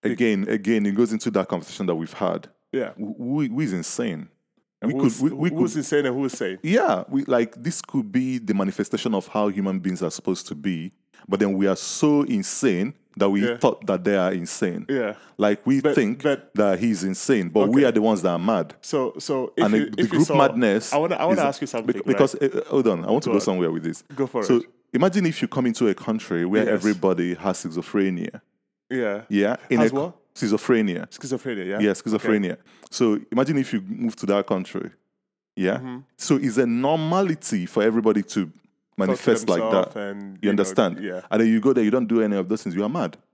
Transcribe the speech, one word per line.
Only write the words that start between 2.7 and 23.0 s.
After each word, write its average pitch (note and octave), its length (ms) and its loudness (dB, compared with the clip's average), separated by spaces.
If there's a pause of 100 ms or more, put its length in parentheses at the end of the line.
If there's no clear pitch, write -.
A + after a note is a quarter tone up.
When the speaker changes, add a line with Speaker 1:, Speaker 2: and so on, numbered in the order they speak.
Speaker 1:
Yeah. B2 260 -4
Speaker 2:
Who, G#2 200 -10
who, C3+ 300 -2
who A#2 140 -4
is A#2 120 -2
insane? F2 560 -6 (520)
Speaker 1:
And A2 120 -2
Speaker 2:
We C3+ 60 -2
Speaker 1:
who's, B2 200 2
Speaker 2:
could, C#3 140 2
we, C#3 160 0
we C3 80 -4
Speaker 1:
who's A#2+ 160 0
Speaker 2:
could D3+ 60 -4
Speaker 1:
insane C#3+ 260 0
and B2+ 100 0
who's C3+ 180 -2
sane? F#2+ 280 -6
Speaker 2:
Yeah, D#3 480 2
we, C3+ 160 0
like, A#2+ 360 2
this D3+ 200 -4
could A2+ 300 -4
be B2+ 260 0
the G#2+ 160 -4
manifestation G2 640 -2
of F#2+ 120 -2
how G#2 200 0
human F#2+ 320 -2
beings F2+ 240 -4
are E2 80 -2
supposed - 360 -4
to E2 80 -10
be, F2+ 360 -4 (360)
but G2+ 120 0
then G2+ 140 2
we G2 140 2
are F#2+ 80 2
so D3 480 2
insane A2 680 0 (240)
that G2 120 2
we G2+ 180 2
Speaker 1:
Yeah. A#2+ 100 -2
Speaker 2:
thought - 300 0
that F#2 160 -2
they G2+ 140 2
are F#2 160 2
insane. F2 560 -4
Speaker 1:
Yeah. A#2 260 -4 (220)
Speaker 2:
Like, G#2 280 2
we C3+ 140 4
Speaker 1:
But, C#3+ 160 2
Speaker 2:
think A#2+ 260 2
Speaker 1:
but C#3 340 -2
Speaker 2:
that G2 240 4
he's G#2 260 0
insane, F#2+ 420 0
but G2+ 220 4
we C3+ 120 6
Speaker 1:
Okay. C#3 60 6
Speaker 2:
are A#2 60 4
the A2 80 2
ones G#2+ 220 2
that F#2 80 2
are E2+ 80 0
mad. G#2+ 420 0
Speaker 1:
So, C3 360 -4
so C3 380 -4
if A2+ 80 0
Speaker 2:
And G#2 100 2
Speaker 1:
you, A2 120 2
Speaker 2:
the, - 60 -10
the - 100 -2
Speaker 1:
if A#2 100 4
you A2+ 60 0
Speaker 2:
group G2 100 2
Speaker 1:
saw, C#3 100 2
Speaker 2:
madness A#2 560 2
Speaker 1:
I C#3+ 40 2
wanna, E3+ 180 0
I - 100 -2
wanna E3+ 160 2
Speaker 2:
is C#3+ 60 2
Speaker 1:
ask C#3 140 -4
you C#3+ 60 -4
something, A2+ 260 -2
Speaker 2:
bec-, G2 120 -4
because, C3+ 360 4
Speaker 1:
right? C3+ 120 0
Speaker 2:
uh, - 120 -2
hold C3+ 240 2
on, F2 160 0